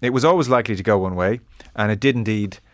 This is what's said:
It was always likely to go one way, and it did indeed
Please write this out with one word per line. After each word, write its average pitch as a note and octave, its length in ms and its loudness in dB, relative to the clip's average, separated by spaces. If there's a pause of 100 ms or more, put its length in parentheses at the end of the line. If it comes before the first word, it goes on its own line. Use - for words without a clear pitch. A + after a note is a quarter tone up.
It B2 100 -2
was B2+ 140 0
always D#3+ 240 2
likely A#2+ 280 0
to F#2+ 80 -4
go G#2 140 4
one F#2+ 180 -4
way, G2 240 0 (340)
and G#2+ 160 -2
it G#2+ 80 -2
did C3 160 2
indeed G#2+ 440 -4 (160)